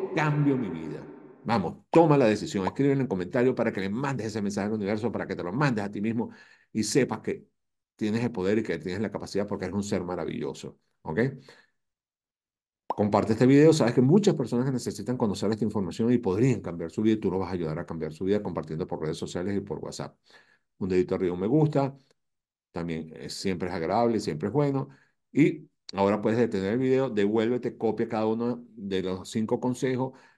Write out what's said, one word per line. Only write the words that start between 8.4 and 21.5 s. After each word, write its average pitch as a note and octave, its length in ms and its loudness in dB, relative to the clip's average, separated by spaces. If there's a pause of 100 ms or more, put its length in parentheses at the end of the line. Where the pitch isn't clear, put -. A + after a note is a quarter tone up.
y A2+ 60 0
que E2+ 140 -4
tienes F2+ 240 -6
la G2+ 80 -2
capacidad G2 380 -4
porque G2 160 -6
eres F#2 120 -6
un G2+ 80 -2
ser G2 200 -2
maravilloso, D#2+ 760 -6 (260)
¿ok? E2 160 -4 (1700)
Comparte G2+ 460 0
este B2 120 4
video. C#3+ 260 8
Sabes A#2+ 220 4
que C3 80 4
muchas D#3 340 6
personas B2 380 -2
necesitan A#2 420 -4
conocer G2+ 340 0
esta A2 140 0
información G#2+ 480 0
y A#2+ 60 4
podrían A2 420 2
cambiar E2+ 320 -8
su A2 100 -4
vida A2 120 4
y G#2+ 40 2
tú G#2 140 0
los F#2 80 0
vas F2+ 120 -4
a - 20 -6
ayudar D#2+ 260 -4
a E2+ 60 -6
cambiar D#2 260 -6
su F#2 140 -8
vida G#2 180 0
compartiendo D#2+ 420 -6
por E2 160 -8
redes D#2+ 160 -4
sociales F#2+ 380 -6
y G2 60 -2
por E2 180 -8
WhatsApp. - 380 -10 (640)
Un F#2+ 100 -4
dedito F#2 260 2
arriba, F2 180 0
un F2+ 60 -4
me F#2+ 80 0
gusta. C#3+ 480 2 (800)